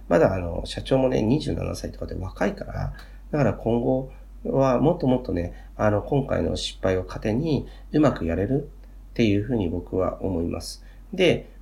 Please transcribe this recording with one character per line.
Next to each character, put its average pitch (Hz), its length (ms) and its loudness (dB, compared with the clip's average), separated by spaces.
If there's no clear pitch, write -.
ま 170 100 6
だ 117 160 6
あ 95 40 -2
の、 85 280 -4
社 - 160 -8
長 135 160 2
も 131 100 4
ね、 131 140 2
二 120 180 4
十 87 140 -2
七 90 200 -4
歳 - 180 -8
と - 60 -16
か - 80 -8
で 87 80 -8
若 95 320 -4
い 202 80 0
か - 120 -12
ら、 95 260 -4
だ 151 80 0
か 143 40 2
ら 104 120 4
今 117 260 0
後 131 320 -2
は 135 340 2
も 147 160 4
っ 175 40 -6
と 147 80 -2
も 127 100 6
っ 120 60 -2
と - 100 -6
ね、 87 220 -2
あ 107 140 4
の、 104 120 2
今 139 240 0
回 87 160 0
の 87 140 0
失 - 240 -8
敗 92 180 2
を 92 60 -2
糧 - 280 -2
に 139 340 0
う 151 80 4
ま 139 120 6
く 90 140 -4
や 80 100 0
れ 95 100 0
る 135 240 0
っ - 40 -20
て 117 100 2
い 104 140 4
う 104 40 0
ふ 123 100 -6
う 120 40 2
に 98 120 0
僕 87 280 -4
は 90 260 -2
思 90 200 -2
い 85 40 -2
ま 87 140 -4
す。 - 240 -12
で、 180 380 2